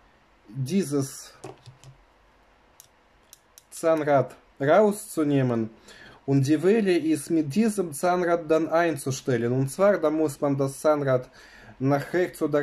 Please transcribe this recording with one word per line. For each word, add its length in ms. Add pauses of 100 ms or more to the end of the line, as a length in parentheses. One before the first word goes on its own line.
(480)
dieses 840 (2500)
Zahnrad 640 (260)
rauszunehmen 1120 (560)
und 200
die 160
Welle 360
ist 320
mit 240
diesem 400
Zahnrad 560
dann 180
einzustellen. 840
Und 180
zwar, 260
da 140
muss 320
man 160
das 200
Zahnrad 520 (480)
nach 340
rechts 300
oder 200